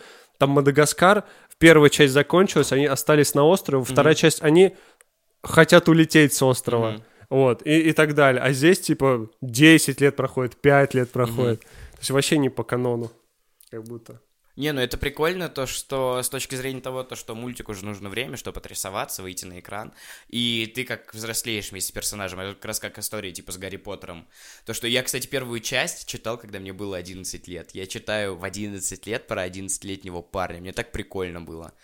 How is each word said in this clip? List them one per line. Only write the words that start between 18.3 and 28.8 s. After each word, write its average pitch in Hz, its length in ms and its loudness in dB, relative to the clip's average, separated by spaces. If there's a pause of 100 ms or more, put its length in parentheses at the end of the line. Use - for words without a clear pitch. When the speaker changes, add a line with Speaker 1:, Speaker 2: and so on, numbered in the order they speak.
Speaker 2:
чтобы 95 240 -14
отрисоваться, 98 600 -10
выйти 92 220 -12
на 90 160 -18
экран, 101 320 -16 (380)
и 113 440 -4
ты 127 120 -8
как - 280 -12
взрослеешь 110 580 -8
вместе 92 180 -10
с - 20 -12
персонажем. 98 480 -10
Это 95 160 -12
как - 100 -20
раз 107 140 -8
как - 180 -12
история, 101 360 -10
типа, 92 180 -16
с 90 60 -12
Гарри 95 180 -12
Поттером. 90 540 -16 (360)
То, 113 80 -10
что 120 140 -8
я, 123 160 0
кстати, 127 240 -8
первую 123 320 -8
часть 135 480 -6
читал, 120 300 -10
когда 101 220 -16
мне 95 120 -12
было 98 240 -10
одиннадцать 90 540 -14
лет. 82 240 -14
Я 95 120 -12
читаю 104 520 -6
в 87 80 -12
одиннадцать 98 640 -10